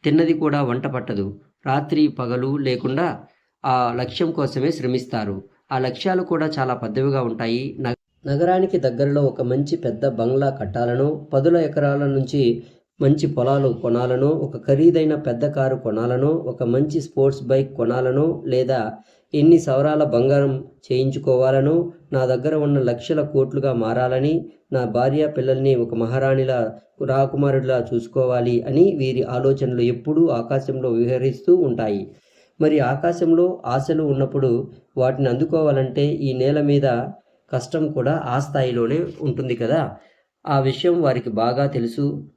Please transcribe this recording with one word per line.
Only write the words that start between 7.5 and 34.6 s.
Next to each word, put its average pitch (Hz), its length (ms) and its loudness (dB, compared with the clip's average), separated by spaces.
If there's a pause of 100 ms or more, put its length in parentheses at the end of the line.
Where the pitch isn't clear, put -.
నగ-, 123 140 -4 (320)
నగరానికి 180 520 0
దగ్గరలో 143 440 0
ఒక 131 200 0
మంచి 139 340 -2
పెద్ద 127 300 -4
బంగ్లా 131 440 0
కట్టాలనో, 123 840 -2
పదుల 156 240 4
ఎకరాల 143 480 0
నుంచి 135 580 0 (380)
మంచి 147 260 4
పొలాలు 135 420 2
కొనాలనో, 123 580 0
ఒక 147 400 -2
ఖరీదైన 156 480 4
పెద్ద 135 320 -2
కారు 131 300 0
కొనాలనో, 117 520 -2
ఒక 156 340 -2
మంచి 143 380 0
స్పోర్ట్స్ 139 420 0
బైక్ 135 340 0
కొనాలనో, 127 680 0
లేదా 127 460 0 (420)
ఎన్ని 160 240 6
సవరాల 151 460 0
బంగారం 135 600 2 (280)
చేయించుకోవాలనో, 135 1000 2 (200)
నా 131 140 0
దగ్గర 131 280 0
ఉన్న 147 240 2
లక్షల 127 440 0
కోట్లుగా 135 500 0
మారాలని, 127 640 0 (380)
నా 127 120 0
భార్య 131 420 0
పిల్లల్ని 135 480 0
ఒక 117 200 -2
మహారాణిలా, 127 840 0 (280)
రాకుమారుడిలా 135 880 0
చూసుకోవాలి 120 680 0
అని 165 360 4
వీరి 131 240 -2
ఆలోచనలు 127 580 0
ఎప్పుడూ 151 480 2
ఆకాశంలో 131 640 -2
విహరిస్తూ 123 680 2
ఉంటాయి. 113 460 0 (580)
మరి 151 180 4
ఆకాశంలో 170 880 2
ఆశలు 139 360 0
ఉన్నప్పుడు 135 480 0 (460)